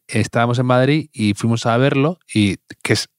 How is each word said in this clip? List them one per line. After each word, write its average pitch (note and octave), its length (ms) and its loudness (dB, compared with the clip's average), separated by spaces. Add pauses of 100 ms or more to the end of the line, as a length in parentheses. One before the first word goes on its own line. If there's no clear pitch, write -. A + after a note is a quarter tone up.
Estábamos A#2+ 520 -2
en B2+ 60 -2
Madrid C3 480 2
y G#2 200 -2
fuimos A#2 320 -2
a A#2 120 2
verlo, C#3 420 0 (140)
y G2+ 240 2 (240)
que - 120 -2
es - 260 -2